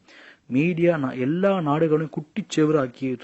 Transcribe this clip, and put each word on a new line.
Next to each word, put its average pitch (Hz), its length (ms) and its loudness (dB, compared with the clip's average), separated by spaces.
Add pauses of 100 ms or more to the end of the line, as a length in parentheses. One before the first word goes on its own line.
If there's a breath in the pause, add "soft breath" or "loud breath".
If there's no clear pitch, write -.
(480 loud breath)
மீடியா 170 500 2
நா-, 127 220 -4
எல்லா 180 420 0
நாடுகளையும் 156 480 0
குட்டிச் - 500 -6
செவுரு 156 40 4
ஆக்கிட்டு 131 600 -2